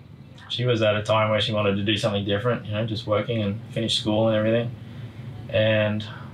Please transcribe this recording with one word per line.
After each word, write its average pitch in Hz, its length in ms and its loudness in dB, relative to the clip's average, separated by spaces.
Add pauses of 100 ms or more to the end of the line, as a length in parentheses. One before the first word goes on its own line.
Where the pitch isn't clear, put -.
(500)
she 123 160 -2
was 113 160 2
at 104 140 4
a 104 80 -2
time 110 260 2
where 107 100 4
she 107 140 0
wanted 104 220 2
to 101 80 -2
do 107 120 2
something 101 300 0
different, 107 400 0
you 104 80 -8
know, 107 120 -2
just 110 200 -4
working 107 380 0
and 104 180 -2 (100)
finish 113 280 0
school 110 280 2
and 110 80 4
everything. 113 360 2 (760)
And, 107 540 2 (300)